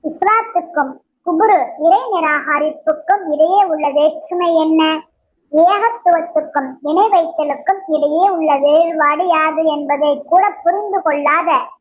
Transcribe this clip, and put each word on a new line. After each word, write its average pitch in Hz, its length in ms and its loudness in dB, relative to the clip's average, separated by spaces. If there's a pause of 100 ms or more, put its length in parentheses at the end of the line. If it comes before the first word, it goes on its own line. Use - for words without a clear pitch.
இஸ்லாத்துக்கும் 339 880 -2 (340)
குபுரு, 349 340 2 (200)
இறை 349 220 2 (100)
நிராகரிப்புக்கும் 311 1200 -2
இடையே 349 340 2
உள்ள 302 240 -2
வேற்றுமை 330 680 0
என்ன? 320 280 2 (680)
ஏகத்துவத்துக்கும் 339 1160 0 (120)
இணை 339 280 2
வைத்தலுக்கும் 330 760 -2
இடையே 311 420 2
உள்ள 320 280 0
வேறுபாடு 311 680 2
யாது 311 380 0
என்பதை 294 600 -2
கூட 370 180 4 (200)
புரிந்து 392 380 -2
கொள்ளாத 302 480 0 (320)